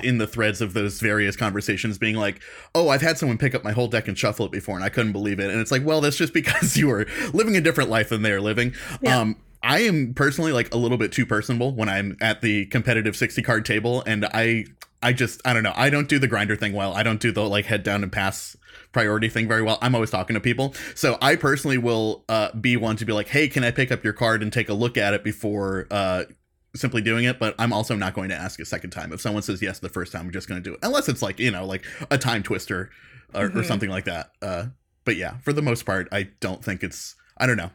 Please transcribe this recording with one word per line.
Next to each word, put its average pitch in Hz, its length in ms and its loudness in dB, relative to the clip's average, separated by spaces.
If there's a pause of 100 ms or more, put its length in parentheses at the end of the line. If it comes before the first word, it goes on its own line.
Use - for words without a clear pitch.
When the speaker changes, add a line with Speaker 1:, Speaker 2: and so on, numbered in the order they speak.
Speaker 1:
in 123 140 2
the 107 100 0
threads 107 340 0
of 98 120 -4
those 104 260 -2
various 104 380 2
conversations 104 600 -2
being 110 200 0
like, 101 240 -2 (340)
"Oh, 170 140 4
I've 139 120 4
had 160 160 2
someone 127 200 0
pick 131 180 0
up - 80 -2
my 104 80 -2
whole 120 160 2
deck 117 220 0
and 95 80 -4
shuffle 104 280 0
it 90 60 -6
before, 98 240 -6
and 92 80 -4
I 101 60 0
couldn't 110 240 0
believe 101 260 -2
it." 98 100 0
And 113 120 0
it's 110 100 -2
like, 135 140 0
well, 156 160 2
that's 147 160 2
just 165 160 0
because - 440 2
<laughs> - 0 -
you 143 140 4
are 104 160 0 (260)
living 214 220 4
a 180 60 6
different - 280 2
life 110 200 4
than 107 140 0
they 107 100 4
are 98 80 0
living. 113 320 0 (280)
Speaker 2:
Yeah. 131 180 4
Speaker 1:
Um, 110 180 0 (260)
I 139 160 4
am 156 360 2
personally, 147 360 2
like, 120 220 0
a 117 40 0
little 120 200 2
bit 107 160 0
too 123 120 2
personable 120 480 0
when 110 140 -2
I'm 98 320 -2
at 110 220 0
the 104 240 2
competitive 110 500 2
sixty - 260 -2
card 113 240 0
table, 120 400 0
and 107 280 0
I, 113 320 2 (360)
I 123 120 4
just, 127 320 -2
I 127 80 4
don't 113 100 2
know. 98 140 0
I 131 120 4
don't 143 200 0
do 147 100 4
the 135 80 2
grinder 104 300 0
thing 104 160 -2
well. 98 200 -2
I 104 100 0
don't 110 180 0
do 117 100 2
the, 107 160 0
like, 101 180 2
head 104 180 0
down 101 200 0
and 92 80 -4
pass - 460 -4 (340)
priority 110 380 2
thing 113 180 -2
very 113 140 2
well. 110 200 2
I'm 127 140 4
always 113 160 2
talking 92 220 -2
to 107 80 0
people. 127 340 0 (180)
So 127 280 0
I 139 160 6
personally 139 400 0
will, 113 500 0
uh, 110 240 2
be 120 240 0
one 110 220 0
to 113 80 -4
be 110 80 0
like, 104 160 -2
"Hey, 151 180 4
can 135 160 0
I 117 80 2
pick 131 220 0
up - 100 -4
your 107 100 0
card 113 300 2
and 107 80 -2
take 113 160 0
a 110 60 -2
look 120 240 0
at 101 160 2
it 101 100 -2
before, 101 680 -4
uh, 95 360 0 (500)
simply 123 260 -2
doing 113 240 2
it?" 127 140 0
But 110 180 0
I'm 117 160 2
also 107 220 0
not 95 180 -2
going 95 160 -4
to 92 60 -4
ask 87 240 -8
a 80 60 -10
second - 260 -8
time. 82 200 -10
If 85 100 -8
someone 104 200 -2
says 95 220 -4
yes 95 160 -6
the 92 100 -8
first 90 220 -8
time, 87 160 -10
I'm 87 40 -10
just 92 160 -8
gonna 90 140 -8
do 87 120 -10
it. - 100 -14
Unless 262 260 0
it's, - 140 -2
like, 95 160 -6
you 120 100 2
know, 95 160 -4
like, 95 180 -6 (280)
a 139 80 2
time 117 240 -2
twister 92 480 -4 (420)
or, 101 160 -2
Speaker 2:
Mm-hmm. 90 100 -2
Speaker 1:
or 113 40 2
something 104 260 0
like 95 160 -4
that. 85 260 -8 (120)
Uh, 95 220 -4 (380)
but 113 120 2
yeah, 90 240 -6
for 143 140 -2
the 147 100 0
most 120 240 0
part, 95 240 -2
I 98 180 -2 (100)
don't 92 240 -6
think 95 200 -4
it's, - 320 -10 (220)
I 127 100 2
don't 120 100 2
know. 90 180 -8